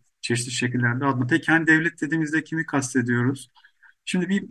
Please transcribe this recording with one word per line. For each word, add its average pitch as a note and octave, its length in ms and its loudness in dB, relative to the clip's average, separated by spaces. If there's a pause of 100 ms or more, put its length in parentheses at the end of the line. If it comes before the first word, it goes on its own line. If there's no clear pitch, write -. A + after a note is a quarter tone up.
(220)
çeşitli A#2+ 300 -2
şekillerde B2 540 0
adına. B2+ 220 0
Peki D#3+ 240 0
hani D#3+ 160 2
devlet D#3+ 340 2
dediğimizde D#3 420 -2
kimi D#3+ 220 -6
kastediyoruz? B2 880 0 (540)
Şimdi F3+ 240 -2
bir, G3+ 220 0